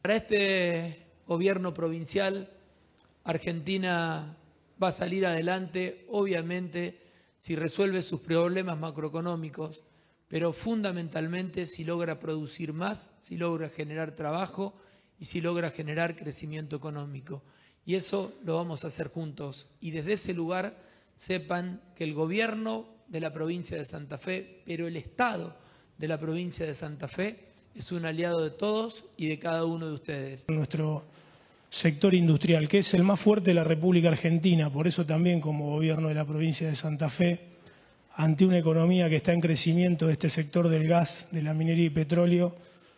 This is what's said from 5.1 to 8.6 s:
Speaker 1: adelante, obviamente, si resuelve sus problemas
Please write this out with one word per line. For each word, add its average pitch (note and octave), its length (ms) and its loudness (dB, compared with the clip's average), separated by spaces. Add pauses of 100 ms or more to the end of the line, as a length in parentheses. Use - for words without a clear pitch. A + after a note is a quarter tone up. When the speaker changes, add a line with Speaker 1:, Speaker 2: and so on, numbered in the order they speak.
Speaker 1:
adelante, F3+ 840 -2
obviamente, F3 960 -4 (360)
si D#3+ 180 -6
resuelve F#3 460 0
sus - 180 -6
problemas F3 580 0